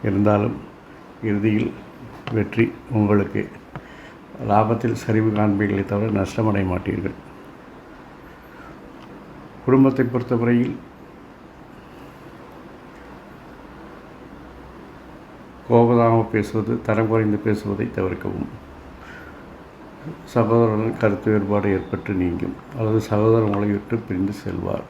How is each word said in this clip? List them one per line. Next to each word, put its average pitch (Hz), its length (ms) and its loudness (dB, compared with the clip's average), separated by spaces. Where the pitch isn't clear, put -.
இருந்தாலும் 101 500 4
இறுதியில் 104 420 2
வெற்றி 110 280 2
உங்களுக்கு. 104 460 2
லாபத்தில் 110 560 2
சரிவு 110 320 4
காண்பீர்களே 101 560 2
தவிர 107 240 0
நஷ்டமடைய 101 560 0
மாட்டீர்கள். 95 440 -4
குடும்பத்தை 131 400 6
பொறுத்தவரையில் 120 680 0
கோபதாபமாக 117 640 6
பேசுவது, 107 380 0
தரம் 110 240 2
குறைந்து 107 360 2
பேசுவதை 104 400 -2
தவிர்க்கவும். - 540 -4
சகோதரர்கள் 110 680 2
கருத்து 104 320 2
வேறுபாடு 101 440 2
ஏற்பட்டு 92 440 -4
நீங்கும், 87 360 -2
அல்லது 110 200 2
சகோதரர் 110 380 4
உங்களை 101 220 0
விட்டு 101 260 -2
பிரிந்து 98 340 -2
செல்வார். 90 480 -4